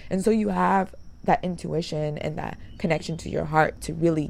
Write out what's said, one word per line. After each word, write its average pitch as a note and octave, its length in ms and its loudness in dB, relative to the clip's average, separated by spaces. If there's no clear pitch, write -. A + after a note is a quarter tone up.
And F#3+ 140 0
so A3 60 6
you G#3+ 180 2
have F#3 460 2
that - 220 4
intuition D#3 720 -2
and D3+ 200 -6
that - 200 -6
connection D#3+ 400 0
to - 120 -8
your D#3+ 140 0
heart D#3 380 2
to D#3 120 -6
really D#3+ 340 2